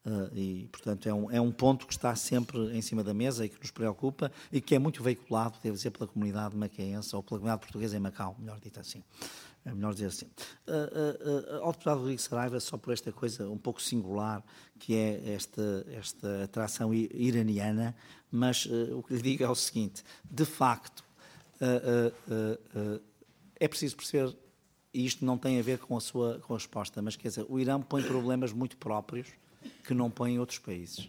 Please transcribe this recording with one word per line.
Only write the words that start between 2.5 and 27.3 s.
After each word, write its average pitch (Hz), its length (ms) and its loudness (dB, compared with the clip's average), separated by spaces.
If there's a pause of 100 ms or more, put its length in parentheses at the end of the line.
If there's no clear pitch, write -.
em 113 80 0
cima 110 220 0
da 101 100 0
mesa 117 320 0
e 101 40 -4
que - 100 -16
nos 123 100 -10
preocupa 131 600 -2 (180)
e 135 120 2
que - 140 4
é 131 40 8
muito 135 240 2
veiculado, 117 580 2
devo 107 140 -2
dizer, 107 160 -4
pela 110 160 -6
comunidade 104 480 -2
macaense 101 580 -4
ou 101 80 -2
pela 110 160 -6
comunidade 110 220 0
portuguesa 104 380 -4
em - 20 -2
Macau, 98 400 -4
melhor 107 220 -12
dito - 180 -16
assim. - 240 -12 (600)
É 127 80 -8
melhor 104 220 -2
dizer 101 140 -2
assim. - 180 -6 (400)
Eh, - 60 -4
eh, 147 840 0
eh, - 40 -6
ao 165 140 0
deputado 151 280 2
Rodrigo 127 200 -2
Saraiva, 123 400 0
só - 180 -6
por 123 140 -4
esta 113 200 -2
coisa 110 360 -4
um 104 120 -6
pouco - 200 -4
singular, 104 640 -2 (360)
que - 160 0
é 107 380 2
esta, 101 580 -2
esta 101 540 -4
atração 110 460 -2
i-, 113 220 2
iraniana, 113 840 2 (360)
mas, 123 360 2
eh, 117 240 0
o 123 120 -6
que - 100 -4
lhe 120 80 0
digo 131 220 2
é 123 60 4
o 123 40 4
seguinte, - 500 -2 (220)
de 147 200 2
facto, - 580 2 (560)
eh, 123 240 4
eh, 120 300 4 (140)
eh, 110 320 0 (160)
eh, 107 260 -2 (580)
é 156 80 6
preciso 147 280 -2
perceber, 131 400 0 (560)
e 127 140 0
isto 127 180 -2
não 127 140 2
tem 127 220 4
a - 20 2
ver 123 160 2
com - 180 -4
a 110 60 0
sua, 117 380 0
com - 160 -4
a - 20 -2
resposta, - 420 -6
mas, 107 160 -2
quer - 120 -8
dizer, 107 200 -4